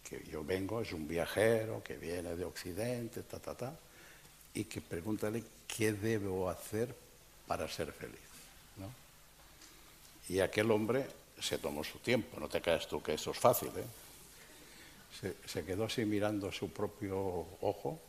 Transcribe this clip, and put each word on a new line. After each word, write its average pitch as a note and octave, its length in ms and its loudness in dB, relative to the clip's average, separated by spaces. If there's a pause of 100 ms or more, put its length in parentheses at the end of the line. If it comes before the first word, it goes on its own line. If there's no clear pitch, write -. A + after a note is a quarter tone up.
que C#2 280 -10
yo D#2 120 -2
vengo, F#2+ 380 0
es G#2 120 -4
un D#2 140 -2
viajero A2 760 4
que - 120 -8
viene E2+ 400 -2
de F2 80 -2
Occidente, A2+ 760 -4
ta, - 160 -10
ta, - 160 -6
ta, B2 180 -4 (840)
y G#2+ 80 0
que G2+ 180 -6
pregúntale G#2+ 640 0 (240)
qué A2 260 4
debo G2 560 2
hacer A2 460 -2 (500)
para E2 220 0
ser D2+ 240 -4
feliz", - 260 -10 (600)
¿no? G2 120 -8 (1400)
Y F2+ 120 2
aquel G#2+ 320 6
hombre A2 340 4 (340)
se - 200 0
tomó D2 240 -2
su - 160 -8
tiempo, - 400 2
no D2+ 100 -4
te E2 140 0
creas E2 240 4
tú D#2 160 -2
que D2+ 100 2
eso - 160 0
es - 80 -2
fácil, B2 400 8
¿eh? G2+ 80 -4 (1400)
Se, F#2+ 140 -2 (120)
se F#2 160 -2
quedó F#2 220 0
así A#2 180 2
mirando G#2 460 4
a - 20 -6
su F#2 220 -4
propio F#2+ 720 0 (160)
ojo C#3 480 0